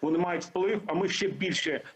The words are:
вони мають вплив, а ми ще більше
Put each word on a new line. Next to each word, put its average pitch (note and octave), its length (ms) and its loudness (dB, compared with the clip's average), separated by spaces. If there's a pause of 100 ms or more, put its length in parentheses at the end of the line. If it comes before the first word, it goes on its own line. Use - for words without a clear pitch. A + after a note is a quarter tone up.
вони D#3+ 160 2
мають F3 260 0
вплив, G3 440 0
а D#3 60 0
ми F#3 160 2
ще - 180 0
більше D3+ 540 -2 (140)